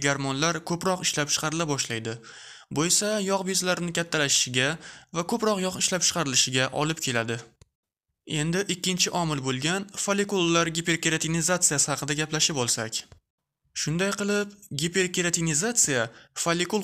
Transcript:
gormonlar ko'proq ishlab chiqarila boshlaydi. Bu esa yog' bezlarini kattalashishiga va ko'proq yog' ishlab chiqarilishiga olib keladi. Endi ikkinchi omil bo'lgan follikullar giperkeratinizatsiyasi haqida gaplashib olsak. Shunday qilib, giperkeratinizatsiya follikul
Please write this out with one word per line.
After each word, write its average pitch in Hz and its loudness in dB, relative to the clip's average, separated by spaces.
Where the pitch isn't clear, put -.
gormonlar 139 0
ko'proq 175 0
ishlab 147 0
chiqarila 160 -2
boshlaydi. 113 -2
Bu 151 2
esa 208 2
yog' 190 0
bezlarini 175 0
kattalashishiga 139 2
va 170 -2
ko'proq 214 2
yog' 185 -4
ishlab 180 0
chiqarilishiga 131 2
olib 156 -2
keladi. 117 -2
Endi 170 0
ikkinchi 180 0
omil 151 0
bo'lgan 156 0
follikullar 190 2
giperkeratinizatsiyasi 165 2
haqida 139 -2
gaplashib 156 0
olsak. 113 -2
Shunday 175 0
qilib, 202 0
giperkeratinizatsiya 170 2
follikul 175 0